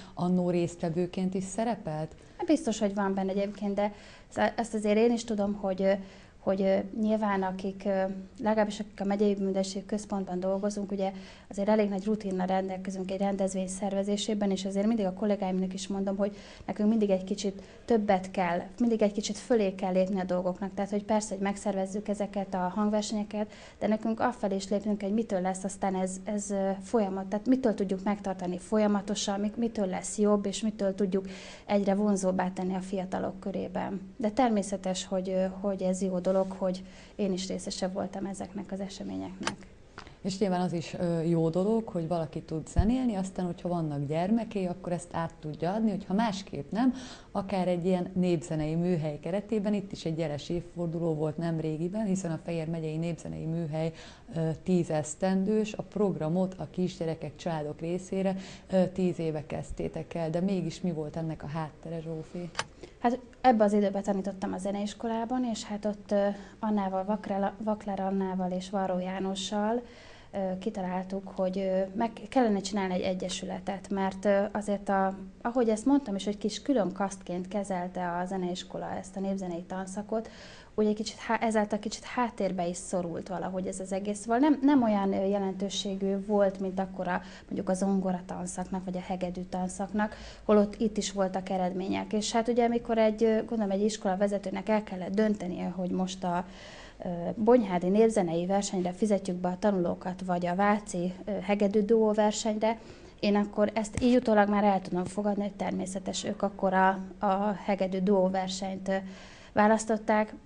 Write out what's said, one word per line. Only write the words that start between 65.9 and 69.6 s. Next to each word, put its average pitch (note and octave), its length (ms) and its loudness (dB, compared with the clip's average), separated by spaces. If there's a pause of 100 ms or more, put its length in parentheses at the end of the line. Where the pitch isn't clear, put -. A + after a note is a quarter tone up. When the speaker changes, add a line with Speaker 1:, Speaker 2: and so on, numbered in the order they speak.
Speaker 2:
ö, G3+ 160 4 (320)
Annával, G3 440 0
Vakrel-, G3 540 -2
Vakler G#3 420 -2
Annával F#3+ 520 0
és F#3 180 -4
Varró F#3+ 300 0
Jánossal, F#3+ 800 -2 (500)